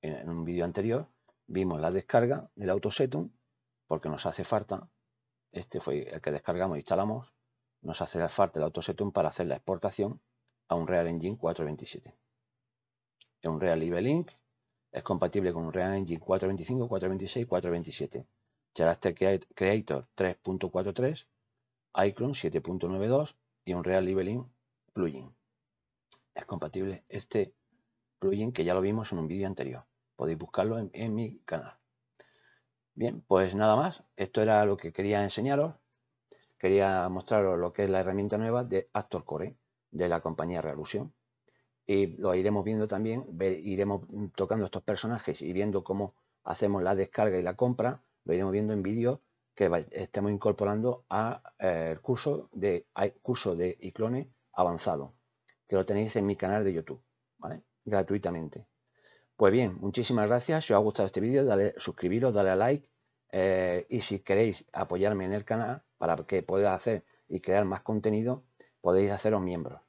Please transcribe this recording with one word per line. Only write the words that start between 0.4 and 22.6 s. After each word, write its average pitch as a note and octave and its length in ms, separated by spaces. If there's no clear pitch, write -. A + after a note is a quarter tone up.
vídeo F2 200
anterior. A2 440
Vimos F2+ 320
la D#2+ 120
descarga A#2+ 640
del G2 140
Autosetum B2+ 600
porque D#2+ 220
nos D2+ 180
hace E2+ 160
falta, G2+ 460
este - 280
fue C#2+ 220
el D#2+ 80
que D2+ 120
descargamos E2+ 440
e C#2+ 40
instalamos, G#2+ 520
nos D#2+ 180
hace E2+ 280
falta F#2+ 300
el D2+ 60
Autosetum F2 480
para E2+ 160
hacer F2 180
la C#2 80
exportación F#2+ 680
a - 80
Unreal E2+ 320
Engine E2+ 320
cuatro E2 260
veintisiete. - 540
Unreal E2 340
Live E2+ 240
Link D#3+ 300
es - 140
compatible F2+ 480
con E2 140
Unreal F#2 280
Engine E2+ 240
cuatro F#2 300
veinticinco, A#2 400
cuatro F#2 200
veintiséis, F#2+ 380
cuatro F2+ 240
veintisiete. D2+ 560
Character E2+ 400
Creator F#2+ 640
tres F2+ 220
punto F#2+ 300
cuatro F#2+ 240
tres, C3 360
Icon G#2 400
siete D#2+ 260